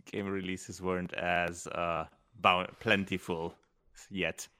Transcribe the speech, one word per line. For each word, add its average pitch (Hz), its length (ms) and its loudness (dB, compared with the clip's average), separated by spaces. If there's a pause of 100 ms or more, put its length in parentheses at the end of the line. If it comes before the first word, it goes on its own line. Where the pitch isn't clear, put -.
(100)
game 101 180 -2
releases 92 520 -4
weren't 90 340 0
as, 87 520 0
uh, 82 400 -2 (340)
bou-, 92 260 6 (120)
plentiful 92 760 0 (560)
yet. 87 360 -2 (140)